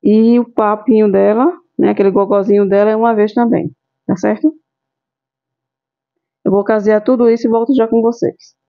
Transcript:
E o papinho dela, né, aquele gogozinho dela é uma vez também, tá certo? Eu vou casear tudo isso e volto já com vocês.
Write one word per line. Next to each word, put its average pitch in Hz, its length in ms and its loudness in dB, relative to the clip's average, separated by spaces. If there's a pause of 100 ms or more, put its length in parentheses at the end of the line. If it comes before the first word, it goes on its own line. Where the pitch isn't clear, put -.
E 226 300 4
o 233 100 -2
papinho 214 640 0
dela, 208 420 0 (240)
né, 208 140 0
aquele 202 220 0
gogozinho 202 560 0
dela 202 200 0
é 220 60 0
uma 226 180 0
vez 214 220 -2
também, 233 400 -2 (320)
tá 190 80 -2
certo? 214 400 -2 (1900)
Eu 202 80 -2
vou 202 100 0
casear 214 400 0
tudo 240 260 2
isso 233 200 0
e - 20 0
volto 233 240 0
já 226 140 0
com 226 120 0
vocês. - 540 -4 (140)